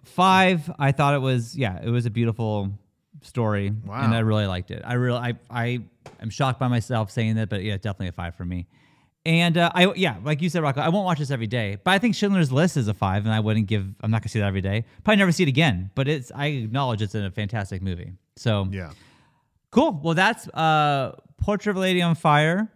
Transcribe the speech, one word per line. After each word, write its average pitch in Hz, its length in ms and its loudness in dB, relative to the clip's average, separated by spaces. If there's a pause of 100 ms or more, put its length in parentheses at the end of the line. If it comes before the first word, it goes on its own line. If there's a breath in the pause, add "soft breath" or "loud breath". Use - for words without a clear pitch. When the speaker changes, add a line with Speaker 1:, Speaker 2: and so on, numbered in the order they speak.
Speaker 1:
five, 185 720 4
I 139 120 4
thought 143 220 4
it 143 80 2
was, 123 340 -2
yeah, 101 280 -2
it 117 80 -4
was 120 160 0
a - 20 0
beautiful 107 640 -2 (500)
story, 104 500 -2 (140)
Speaker 2:
Wow. 104 180 -8
Speaker 1:
and 113 120 4
I 117 40 0
really 107 280 2
liked 90 240 -6
it. - 120 -10
I 120 100 -6
really, 123 260 0
I, 120 140 -4 (180)
I 120 320 -4 (360)
am 110 120 -8
shocked 131 280 -2
by 131 80 0
myself 117 440 -2
saying 110 240 0
that, 110 120 -2
but 98 160 -4
yeah, 104 120 -4
definitely 95 320 -6
a 85 60 -6
five 85 200 -8
for 90 100 -12
me. 87 220 -6 (580 soft breath)
And, 165 360 2
uh, 170 160 4
I, 180 180 4
yeah, 170 300 0
like 147 180 -2
you 175 80 0
said, 160 140 0
Rocco, 139 180 0
I 156 80 0
won't 196 160 2
watch 170 140 0
this 139 100 -4
every 117 160 -2
day, 104 380 -2
but 180 80 2
I 196 80 4
think 214 160 2
Schindler's 190 360 2
List 156 240 2
is 120 120 0
a 104 80 0
five, 101 280 0
and 110 100 0
I 110 60 2
wouldn't 107 280 0
give, 104 180 -2 (160)
I'm 110 80 -2
not 110 140 0
gonna - 60 -6
see 110 100 -2
that 101 80 0
every 95 140 -2
day. 101 220 -2 (200 soft breath)
Probably 214 160 4
never 185 120 4
see 180 120 2
it 147 60 2
again, 117 440 0
but 135 140 -2
it's, 143 260 -4
I 143 140 -4
acknowledge 123 560 -2
it's 98 100 -4
a 101 160 -4
fantastic 98 540 -6
movie. 87 300 -6 (220)
So 104 360 0
Speaker 2:
Yeah. 92 220 -10 (760 soft breath)
Speaker 1:
cool. 226 340 2
Well, 165 120 0
that's, 202 340 0
uh, 147 680 0 (220)
Portrait 208 320 -2
of 190 80 0
a - 40 -2
Lady 185 200 2
on 170 140 2
Fire. 160 600 2